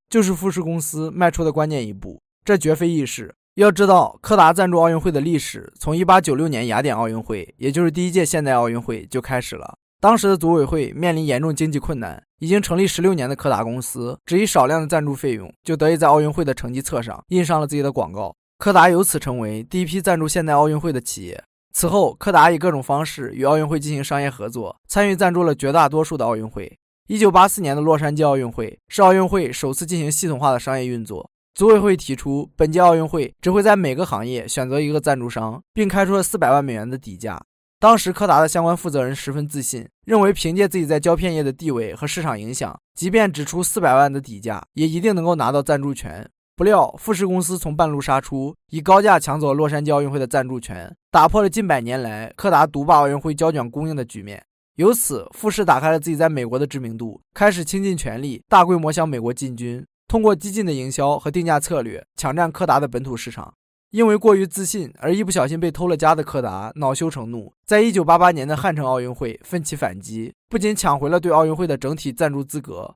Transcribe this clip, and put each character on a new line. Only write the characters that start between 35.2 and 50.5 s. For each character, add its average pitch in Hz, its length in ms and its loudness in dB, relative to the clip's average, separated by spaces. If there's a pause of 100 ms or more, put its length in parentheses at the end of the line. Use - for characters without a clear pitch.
商， 113 320 -8 (100)
并 214 160 0
开 196 160 0
出 190 100 0
了 196 80 2
四 196 140 -4
百 151 140 2
万 143 140 4
美 135 80 -6
元 110 160 -8
的 127 100 -8
底 110 180 -16
价。 90 240 -10 (400)
当 220 180 8
时 185 140 -4
柯 202 160 -2
达 151 120 6
的 160 60 6
相 165 160 0
关 170 140 2
负 175 120 -8
责 143 140 -2
人 127 100 -4
十 139 200 -10
分 147 160 -6
自 147 120 -8
信， - 280 -8 (160)
认 214 160 4
为 196 120 6
凭 170 220 -2
借 196 140 2
自 196 100 -4
己 165 80 -2
在 151 140 2
胶 170 160 2
片 170 180 -2
业 156 80 -2
的 139 100 -2
地 147 200 -4
位 113 240 -4
和 151 100 -8
市 165 160 -6
场 127 160 -4
影 110 160 -10
响， 101 240 -8 (160)
即 180 160 -4
便 208 220 2
只 147 120 -6
出 165 160 -6
四 180 200 -4
百 135 160 4
万 139 160 4
的 139 80 -6
底 113 180 -16
价， 104 240 -8 (120)
也 156 120 0
一 160 140 -2
定 214 120 2
能 175 120 -2
够 170 100 2
拿 131 160 -2
到 143 100 0
赞 139 220 -2
助 139 100 -6
权。 98 380 -14 (240)
不 175 100 -2
料， 196 320 4
富 - 160 -6
士 190 140 -2
公 185 160 -2
司 175 160 -6
从 156 160 -8
半 156 160 0
路 147 100 -4
杀 135 200 0
出， 139 340 -8 (160)
以 160 100 -8
高 190 220 6
价 202 160 6
抢 151 220 -4
走 151 80 0
了 139 60 2
洛 151 140 0
杉 147 160 -4
矶 147 80 0
奥 143 80 2
运 143 80 -2
会 143 100 -4
的 131 80 -4
赞 127 200 -2
助 127 140 -8